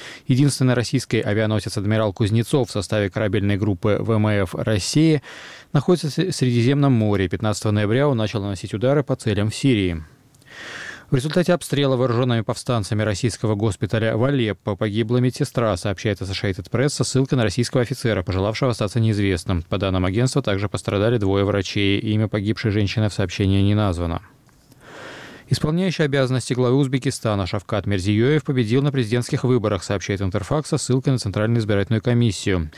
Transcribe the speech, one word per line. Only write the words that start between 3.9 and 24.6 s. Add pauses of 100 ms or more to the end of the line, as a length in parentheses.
В
М
Ф
России (520)
находится
в
С-,
Средиземном
море.
Пятнадцатого
ноября
он
начал
наносить
удары
по
целям
в
Сирии. (1080)
В
результате
обстрела
вооруженными
повстанцами
российского
госпиталя
в
Алеппо
погибла
медсестра,
сообщает
Associated
Press
со
ссылкой
на
российского
офицера,
пожелавшего
остаться
неизвестным.
По
данным
агентства,
также
пострадали
двое
врачей.
Имя
погибшей
женщины
в
сообщении
не
названо. (1200)